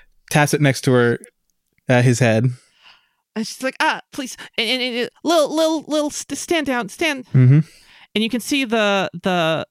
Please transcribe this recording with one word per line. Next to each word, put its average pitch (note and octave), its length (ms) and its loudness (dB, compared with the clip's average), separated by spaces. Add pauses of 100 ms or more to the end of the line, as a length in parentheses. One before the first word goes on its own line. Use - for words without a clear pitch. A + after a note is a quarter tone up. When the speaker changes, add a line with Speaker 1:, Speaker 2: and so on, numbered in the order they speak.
(300)
Speaker 1:
taps D3 240 2
it D3 60 0
next C#3 220 2
to C3 100 2
her, A#2+ 260 4 (720)
uh, B2 140 4
his B2 160 4
head. A#2 280 2 (920)
Speaker 2:
And A3 100 -6
she's - 160 -14
like, C4 160 -4
"Ah, C#4+ 220 -2 (100)
please." - 260 -10 (200)
And, A#3 260 -2
and, B3 140 -4
and, A#3+ 140 -4 (120)
Lil, D4+ 320 2
Lil, D#4+ 320 0
Lil, D4 240 -2
st-, - 260 -10
stand D#4+ 300 -4
down, A#3+ 220 -4
stand. C#4+ 380 -4
Speaker 1:
Mm-hmm. C3 340 4 (540)
Speaker 2:
And G#3+ 100 0
you A3+ 40 0
can A#3 120 -4
see C#4 240 -2
the, G#3 480 0
the, E3+ 580 -2